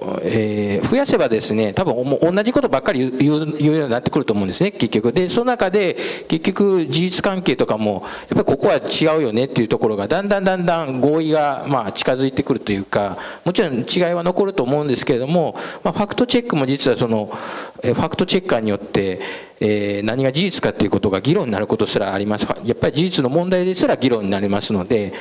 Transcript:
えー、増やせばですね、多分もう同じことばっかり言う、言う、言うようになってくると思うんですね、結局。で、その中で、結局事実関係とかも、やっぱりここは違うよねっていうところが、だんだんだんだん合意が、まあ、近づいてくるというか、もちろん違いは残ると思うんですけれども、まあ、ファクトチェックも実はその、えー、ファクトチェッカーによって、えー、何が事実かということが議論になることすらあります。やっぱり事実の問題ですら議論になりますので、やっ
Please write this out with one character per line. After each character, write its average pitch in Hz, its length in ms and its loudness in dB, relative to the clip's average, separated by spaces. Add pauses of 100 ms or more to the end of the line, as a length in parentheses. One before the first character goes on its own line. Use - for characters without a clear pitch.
(220)
え 104 600 0
ー、 - 60 0
増 226 80 2
や 277 100 2
せ 262 120 2
ば 147 100 2
で 110 120 2
す - 120 -2
ね、 107 200 0
多 190 120 0
分 139 120 0
も 127 260 0
う 170 100 4
同 202 120 2
じ 247 80 0
こ 285 100 2
と 247 60 2
ば 135 100 2
っ - 40 -2
か - 100 0
り - 80 0
言 131 80 2
う、 123 100 -6
言 147 140 4
う、 156 260 -2
言 151 140 4
う 156 60 2
よ - 40 2
う - 40 0
に 123 40 -2
な 117 80 0
っ - 40 -6
て - 80 -2
く - 80 0
る 135 60 0
と - 80 0
思 101 100 0
う - 20 0
ん - 20 -2
で 92 60 -4
す - 100 0
ね、 202 80 0
結 120 220 -2
局。 113 200 2
で、 180 160 2
そ 185 120 0
の 240 60 2
中 240 240 2
で、 185 260 0 (320)
結 160 240 0
局 190 340 2
事 143 140 0
実 180 240 0
関 190 180 -2
係 143 140 2
と 113 100 2
か 110 120 0
も、 104 260 -2
や - 220 -14
っ - 20 -20
ぱ - 80 -2
り - 80 2
こ - 120 2
こ - 120 2
は 165 80 4
違 156 420 2
う 156 40 2
よ 117 100 0
ね 123 140 2
っ - 20 -4
て - 120 0
い 117 40 4
う 104 40 -4
と 120 120 0
こ 117 80 2
ろ 107 80 0
が、 101 100 -4
だ 165 160 0
ん 202 60 -2
だ 196 120 2
ん 190 40 -2
だ 190 120 2
ん 180 80 -2
だ 165 200 0
ん 131 160 -4
合 147 200 4
意 160 120 0
が、 147 340 0
ま 127 200 0
あ、 98 60 -6
近 - 200 0
づ 131 140 0
い 131 60 0
て - 120 -2
く 135 100 2
る 107 60 -4
と - 100 -6
い 98 60 0
う 95 80 -4
か、 101 340 -2 (260)
も 175 80 0
ち 214 100 2
ろ 165 80 0
ん 123 100 -2
違 175 320 0
い - 20 -2
は 170 80 -2
残 180 240 0
る 196 60 -4
と 139 100 0
思 139 180 0
う 151 40 -2
ん 147 40 -2
で 123 80 2
す - 80 -4
け 143 100 2
れ 117 40 0
ど 127 80 -4
も、 156 300 0 (260)
ま 185 80 0
あ、 - 40 -2
フ - 60 -2
ァ 208 80 0
ク - 80 -8
ト 254 100 2
チ 247 120 2
ェ 233 40 0
ッ 240 60 -8
ク 175 80 0
も 135 100 0
実 135 240 2
は 113 60 2
そ 123 120 0
の、 110 220 -2 (520)
え 123 100 0
ー、 - 20 2
フ 147 60 -2
ァ 165 100 0
ク - 60 -10
ト 185 100 2
チ 185 120 2
ェ - 40 0
ッ 185 40 -10
カ 143 100 2
ー 113 40 0
に 110 100 -2
よ 101 60 0
っ - 20 -2
て、 95 420 -2 (400)
え 104 420 0
ー、 - 0 -
何 120 220 0
が 131 80 2
事 156 100 0
実 196 200 -2
か 113 100 2
と - 120 0
い 98 40 0
う - 20 -2
こ 95 100 0
と 104 100 0
が 95 100 0
議 139 140 2
論 185 120 0
に 113 60 -2
な 95 60 -2
る 104 80 -2
こ 110 100 0
と 101 100 2
す - 120 0
ら 98 160 -2
あ 98 40 -2
り 101 60 0
ま 104 140 0
す。 - 80 -4 (180)
や 117 100 0
っ - 40 -18
ぱ - 100 0
り - 80 -2
事 160 80 2
実 180 180 0
の 123 60 2
問 175 220 0
題 180 160 2
で 185 80 0
す 285 120 0
ら 254 100 2
議 - 120 2
論 110 160 0
に 98 60 0
な 98 100 0
り 101 80 0
ま 101 120 0
す - 120 -4
の 92 140 0
で、 107 180 2
や 95 40 -4
っ - 120 -10